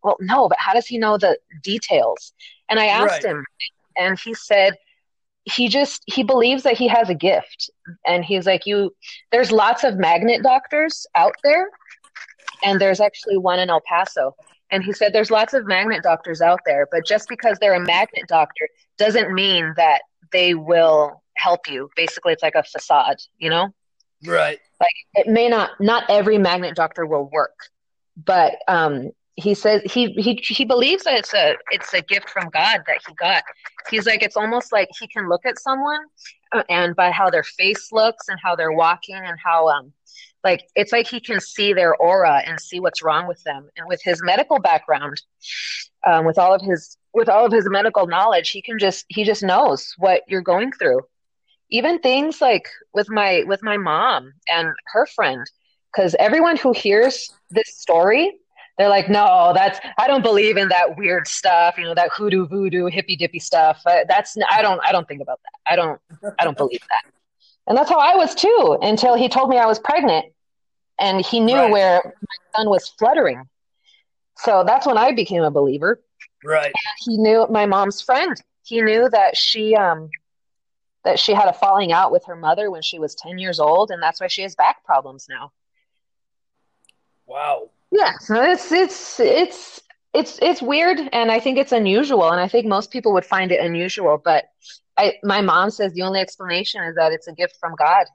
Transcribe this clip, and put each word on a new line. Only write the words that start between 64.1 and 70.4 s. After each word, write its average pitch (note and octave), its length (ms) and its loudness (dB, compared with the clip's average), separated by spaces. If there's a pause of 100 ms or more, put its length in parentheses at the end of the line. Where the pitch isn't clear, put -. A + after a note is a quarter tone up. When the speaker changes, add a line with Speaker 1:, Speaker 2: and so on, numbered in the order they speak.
Speaker 1:
n-, G3+ 120 0
I G#3+ 120 2
don't, G3 200 0
I D#3 80 0
don't F3 160 0
think C#3+ 140 -14
about C3 240 -10
that. - 280 -6
I F3 40 2
don't, D#3+ 240 -2 (380)
I D#3+ 60 2
don't D3+ 120 -4
believe B2 320 -4
that." - 140 -2 (640)
And A3 100 2
that's D4 140 2
how E4+ 80 2
I D#4+ 180 4
was E4 180 2
too, F4+ 460 4
until A3 360 2
he B3 120 2
told C4 220 0
me B3 80 4
I A3+ 80 4
was A3 120 2
pregnant, C#4 480 0 (720)